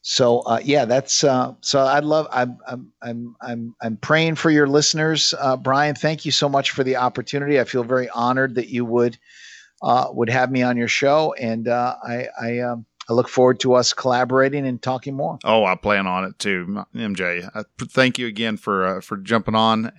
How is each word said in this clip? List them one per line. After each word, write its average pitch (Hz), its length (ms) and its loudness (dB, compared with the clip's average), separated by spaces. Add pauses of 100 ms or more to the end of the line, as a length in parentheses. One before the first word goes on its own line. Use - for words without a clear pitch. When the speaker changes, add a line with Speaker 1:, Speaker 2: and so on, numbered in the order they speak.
Speaker 1:
so, 120 380 2
uh, 117 240 -2
yeah, 139 220 2
that's, 131 380 0
uh, 127 380 2
so - 200 0
I'd 139 220 2
love, 151 280 0
I'm, 123 260 -2 (100)
I'm, 127 240 -12 (120)
I'm, 120 380 -10
I'm, 117 400 -10
I'm 113 160 -4
praying 160 380 2
for 165 140 2
your 147 180 6
listeners. 151 720 0
Uh, 131 160 0
Brian, 135 400 0
thank 156 300 -4
you 143 60 -2
so 143 180 0
much 139 220 0
for 139 120 -2
the 127 140 0
opportunity. 139 640 0
I 120 40 2
feel 123 220 -2
very 123 240 0
honored 123 460 0
that 120 120 -2
you 123 160 -4
would, 120 340 2 (640)
uh, 127 300 2
would 120 180 -2
have 127 220 2
me 131 100 0
on 123 140 2
your 120 140 -2
show. 147 500 2
And, 113 300 -4
uh, 123 340 -2
I, 120 240 -8 (140)
I, 120 180 -4
um, 120 260 -6 (240)
I 117 40 0
look 120 140 2
forward 127 340 4
to 127 120 4
us 123 180 4
collaborating 131 760 0
and 123 160 -4
talking 131 320 -6
more. 160 300 -6
Speaker 2:
Oh, 110 220 4
I 92 100 2
plan 98 320 0
on 92 160 -2
it 95 160 -12
too, 98 540 -4
M-, 117 80 -10
M 104 140 -4
J. 87 280 -4 (100)
I 107 100 -10 (140)
p-, - 80 -8
thank 127 320 2
you 123 100 -6
again 110 280 -4
for, 98 300 -2
uh, 92 160 -2
for - 160 -10
jumping 107 380 -2
on 110 440 2